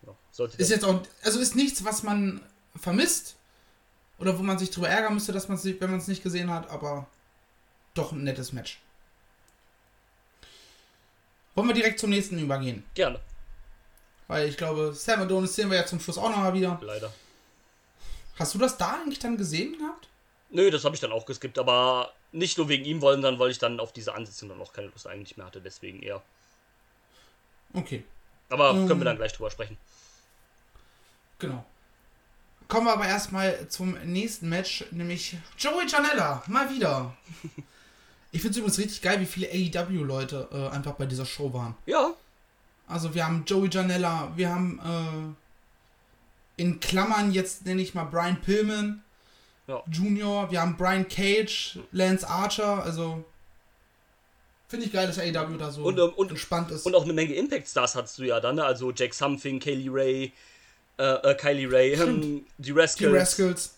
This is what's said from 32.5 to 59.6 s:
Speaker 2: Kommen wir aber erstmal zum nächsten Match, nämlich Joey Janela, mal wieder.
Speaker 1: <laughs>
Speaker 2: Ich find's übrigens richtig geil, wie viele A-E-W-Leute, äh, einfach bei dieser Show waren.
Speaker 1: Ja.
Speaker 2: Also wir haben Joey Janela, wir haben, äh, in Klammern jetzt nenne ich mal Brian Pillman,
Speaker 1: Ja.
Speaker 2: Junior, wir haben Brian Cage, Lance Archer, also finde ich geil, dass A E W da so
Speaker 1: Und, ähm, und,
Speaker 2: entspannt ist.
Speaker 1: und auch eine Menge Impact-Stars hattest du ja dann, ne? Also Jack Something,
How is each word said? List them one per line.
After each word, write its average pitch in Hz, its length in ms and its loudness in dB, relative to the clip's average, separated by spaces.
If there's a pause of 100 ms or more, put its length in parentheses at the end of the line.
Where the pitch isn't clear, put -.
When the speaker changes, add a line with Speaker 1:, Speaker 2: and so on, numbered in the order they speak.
Speaker 2:
Kommen 226 200 4
wir 226 60 6
aber 202 120 2
erstmal 190 600 0
zum 185 260 -4 (120)
nächsten 180 440 -4
Match, 180 400 -4
nämlich 175 480 -6 (220)
Joey 320 280 0
Janela, 254 600 2
mal 269 240 2
wieder. 143 440 0 (280)
Speaker 1:
<laughs> 147 200 -14 (720)
Speaker 2:
Ich 165 60 -2
find's 214 160 0
übrigens 214 220 0
richtig 214 240 -4
geil, 196 180 2
wie 180 60 -2
viele 185 200 -4
A-E-W-Leute, 160 1040 -2
äh, 139 240 -4
einfach 143 180 -6
bei 139 120 -4
dieser 127 180 -4
Show 131 300 -4
waren. 117 220 -6 (100)
Speaker 1:
Ja. 320 300 2 (720)
Speaker 2:
Also 165 260 -4
wir 165 120 0
haben 165 200 0
Joey 196 240 4
Janela, 180 640 0
wir 175 140 0
haben, 165 840 -4 (1200)
äh, 170 60 -2
in 175 160 0
Klammern 208 520 2
jetzt 185 360 -2
nenne 185 160 0
ich 185 100 -8
mal 165 120 -4
Brian 170 360 0
Pillman, 208 600 0 (640)
Speaker 1:
Ja. 131 220 -6
Speaker 2:
Junior, 202 640 0
wir 175 100 2
haben 175 160 2
Brian 185 300 2
Cage, 202 720 0 (120)
Lance 185 360 2
Archer, 202 560 0
also 165 400 -4 (1400)
finde 233 200 -4
ich 208 40 -4
geil, 190 160 2
dass 170 120 -4
A 175 40 0
E 170 100 -2
W 160 240 -2
da 151 140 -6
so 147 120 -8
Speaker 1:
Und, 170 160 2
ähm, 175 160 8
und, 196 160 0
Speaker 2:
entspannt 170 400 -4
ist. 156 140 -6
Speaker 1:
und 185 100 4
auch 170 80 8
eine 165 100 -2
Menge 160 220 2
Impact-Stars 180 600 0
hattest 120 220 -6
du 131 60 -8
ja 117 160 2
dann, 120 160 0
ne? 156 100 2
Also 127 260 0
Jack 123 220 0
Something, 139 460 -2